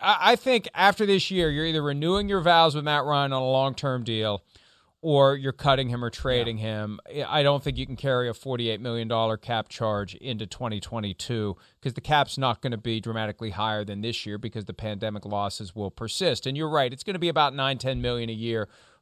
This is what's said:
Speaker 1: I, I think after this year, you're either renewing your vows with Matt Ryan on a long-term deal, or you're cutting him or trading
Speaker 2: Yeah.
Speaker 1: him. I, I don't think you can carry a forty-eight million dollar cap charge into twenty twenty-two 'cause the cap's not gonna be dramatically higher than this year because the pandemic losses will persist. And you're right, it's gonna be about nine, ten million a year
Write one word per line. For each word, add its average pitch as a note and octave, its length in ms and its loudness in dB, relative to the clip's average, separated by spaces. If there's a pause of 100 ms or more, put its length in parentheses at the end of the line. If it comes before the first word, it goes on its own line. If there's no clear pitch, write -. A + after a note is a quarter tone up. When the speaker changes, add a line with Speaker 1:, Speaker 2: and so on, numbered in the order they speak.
Speaker 1:
I, G3 320 6
I - 20 6
think A#3 400 2
after G3 300 6
this G3 260 4
year, F3 180 2
you're D3 160 0
either D#3+ 160 0
renewing D#3+ 480 0
your G3 120 2
vows E3 340 8
with D3+ 80 -2
Matt D3 220 2
Ryan C#3+ 260 2
on C3 100 0
a B2+ 80 0
long-term C3 540 0
deal, A2 400 -2 (580)
or C#3 340 6
you're C3+ 180 -4
cutting C3+ 360 2
him A#2+ 140 -4
or A#2 60 -4
trading A#2 500 -2
Speaker 2:
Yeah. G#2+ 240 -4
Speaker 1:
him. G#2+ 240 -8
I, D3 320 -4
I C#3+ 40 4
don't C#3+ 200 2
think C3 140 -4
you C3 100 -6
can C3 80 -10
carry B2 340 0
a A2+ 40 -4
forty-eight A#2 480 -4
million A#2 260 -4
dollar A2+ 280 0
cap A2 340 -4
charge G#2 440 -2
into A2+ 320 -8
twenty G#2+ 340 -6
twenty-two G#2+ 800 -4 (240)
'cause B2 120 -4
the B2 80 -12
cap's D3 360 2
not B2+ 240 0
gonna A#2+ 160 -4
be A2+ 220 -4
dramatically A2 500 -6
higher G#2+ 340 -2
than G2+ 180 -8
this A2+ 260 -6
year G#2 100 -6
because G#2+ 280 -10
the G#2+ 80 -10
pandemic G#2+ 520 -6
losses G2+ 500 -6
will G2+ 140 -4
persist. A#2+ 560 -4
And C3+ 100 -4
you're D3+ 140 -4
right, C#3 240 2
it's C3+ 100 -14
gonna G3 140 -4
be E3+ 120 0
about D3 260 2
nine, C3+ 240 -2
ten B2+ 200 -2
million A#2+ 300 -2
a A2+ 40 -6
year A2+ 360 -2 (320)